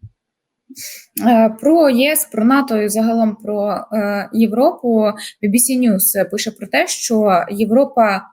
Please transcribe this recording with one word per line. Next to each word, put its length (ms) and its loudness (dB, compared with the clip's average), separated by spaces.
Е, 220 4
про 280 4
Є 220 2
С, 200 -4
про 140 0
нато 360 2
і 80 -2
загалом 460 0
про, 420 -4
е, 400 -4
Європу. 540 0
B 60 0
B 40 2
C 260 0
News 520 0
пише 200 -6
про 160 -14
те, 200 -2
що 640 0
Європа 680 0